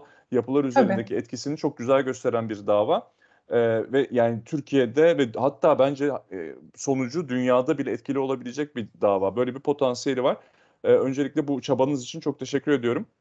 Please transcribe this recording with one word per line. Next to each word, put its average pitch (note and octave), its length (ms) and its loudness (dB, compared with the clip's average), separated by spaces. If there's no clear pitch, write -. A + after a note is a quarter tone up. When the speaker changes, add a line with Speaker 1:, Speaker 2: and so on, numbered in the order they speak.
Speaker 1:
yapılar B2+ 300 2
Speaker 2:
Tabii. C3+ 80 -2
Speaker 1:
üzerindeki F#3+ 460 0
etkisini C3 420 -6
çok D3 200 -4
güzel C3+ 240 2
gösteren A#2+ 480 -2
bir G#2 180 -6
dava. A2+ 440 2
Ee, A2+ 420 0
ve C3+ 200 2
yani A#2 340 0
Türkiye'de C#3+ 720 2
ve C3 180 0
hatta C#3 440 2
bence, C#3 320 2
e, E2 240 -10
sonucu C3+ 540 -4
dünyada B2+ 480 2
bile B2+ 140 -4
etkili C3 280 -4
olabilecek C3 560 -6
bir A2 120 -6
dava. G2 340 2
Böyle B2 200 -2
bir C3+ 40 -12
potansiyeli C3 640 -2
var. D#3+ 140 0
Ee, A#2+ 80 4
öncelikle C3+ 560 2
bu C#3 140 -2
çabanız C3 420 0
için E3 160 -12
çok D3+ 200 -6
teşekkür C#3 320 -2
ediyorum. B2+ 360 0